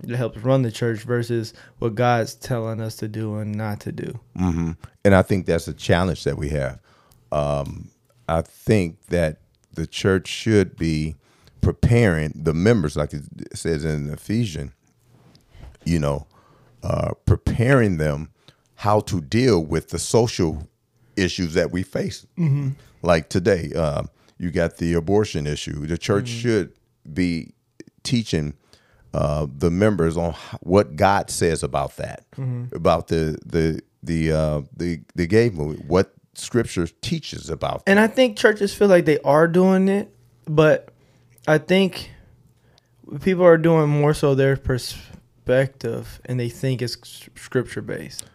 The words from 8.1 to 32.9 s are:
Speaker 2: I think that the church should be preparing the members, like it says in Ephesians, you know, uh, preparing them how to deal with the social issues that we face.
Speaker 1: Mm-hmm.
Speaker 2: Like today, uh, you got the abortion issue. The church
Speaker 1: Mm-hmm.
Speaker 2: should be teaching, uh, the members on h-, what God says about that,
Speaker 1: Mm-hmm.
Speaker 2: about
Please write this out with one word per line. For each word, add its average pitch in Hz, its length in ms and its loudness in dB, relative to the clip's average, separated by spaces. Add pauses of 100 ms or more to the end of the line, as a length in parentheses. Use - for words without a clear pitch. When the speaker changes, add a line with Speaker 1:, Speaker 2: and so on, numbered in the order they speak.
Speaker 2:
I 82 120 0
think 92 680 -2
that 82 320 -2 (340)
the 80 140 -8
church 95 400 0
should 101 500 2
be 78 380 -2 (460)
preparing 90 720 2
the 80 180 -2
members, 87 420 2
like 73 180 -4
it 73 100 -10 (300)
says 80 300 -4
in 76 260 -2
Ephesians, 76 640 -4 (1120)
you 82 160 0
know, 71 260 -2 (580)
uh, 82 280 -2 (140)
preparing 113 720 2
them 76 320 -2 (460)
how 104 260 2
to 95 200 -4
deal 104 420 2
with 78 260 -4
the 82 100 -6
social 87 680 0 (500)
issues 90 380 0
that 85 160 0
we 90 120 -4
face. - 420 -8 (120)
Speaker 1:
Mm-hmm. 143 320 0 (320)
Speaker 2:
Like 85 280 2
today, 87 460 0
uh, 76 280 -2 (340)
you 87 140 -6
got 85 260 -2
the 85 160 0
abortion 85 520 0
issue. 73 400 -6
The 85 120 -4
church 104 320 0
Speaker 1:
Mm-hmm. 117 100 -10
Speaker 2:
should 113 340 0 (400)
be 87 400 -2 (500)
teaching, 82 500 -2 (600)
uh, 76 400 -2
the 82 180 0
members 87 440 2
on 85 140 -2
h-, - 320 -14
what 92 340 2
God 98 340 2
says 82 340 0
about 69 340 -4
that, - 260 -12 (140)
Speaker 1:
Mm-hmm. 123 360 -8
Speaker 2:
about 82 340 0